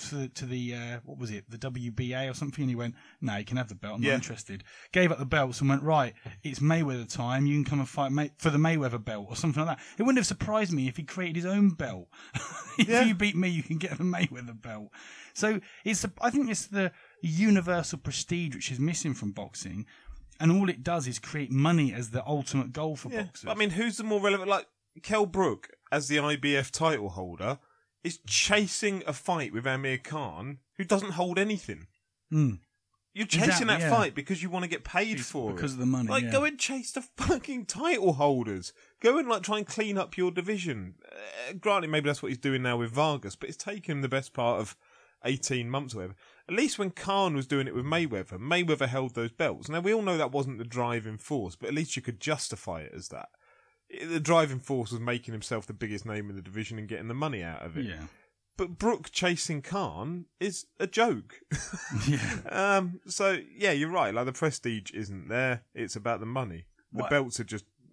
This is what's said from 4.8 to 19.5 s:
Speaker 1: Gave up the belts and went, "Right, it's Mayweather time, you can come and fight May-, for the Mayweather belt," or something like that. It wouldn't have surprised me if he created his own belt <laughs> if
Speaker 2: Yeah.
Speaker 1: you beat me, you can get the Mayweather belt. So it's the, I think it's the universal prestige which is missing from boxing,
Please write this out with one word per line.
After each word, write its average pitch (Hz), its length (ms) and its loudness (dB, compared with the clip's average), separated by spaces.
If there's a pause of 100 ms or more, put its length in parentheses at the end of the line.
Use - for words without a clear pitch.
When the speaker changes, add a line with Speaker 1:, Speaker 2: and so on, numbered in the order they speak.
Speaker 1:
Gave 180 180 6
up 160 80 -2
the 135 60 -6
belts 131 360 2
and 135 100 4
went, 139 140 2
"Right, 147 280 4 (300)
it's 131 160 -6
Mayweather 139 520 2
time, 131 360 0
you 143 80 4
can 147 100 4
come 143 160 0
and 131 80 -2
fight 139 240 -2
May-, 147 240 0
for 165 140 2
the 147 80 4
Mayweather 143 440 2
belt," 104 280 -6
or 117 60 -10
something 156 280 0
like 165 140 -2
that. - 60 -16 (120)
It 208 60 2
wouldn't 254 160 6
have 208 80 4
surprised 214 460 0
me 135 140 2
if 127 120 -4
he 160 40 -6
created 175 340 -4
his 175 100 -2
own 202 240 6
belt 117 380 -4 (140)
<laughs> - 560 -12
if 208 100 8
Speaker 2:
Yeah. 240 160 8
Speaker 1:
you 226 100 4
beat 190 220 2
me, 185 120 2
you 170 140 0
can 160 160 -2
get 151 180 -4
the 147 80 -2
Mayweather 127 560 -2
belt. 107 300 -12 (420)
So 214 280 0 (220)
it's 208 200 0
the, 190 180 -4
I 233 80 2
think 254 220 2
it's - 160 -4
the 196 260 0 (300)
universal 175 760 4
prestige 165 560 -4
which - 160 -6
is 123 80 -6
missing 147 360 0
from 104 180 -6
boxing, 98 540 -10 (540)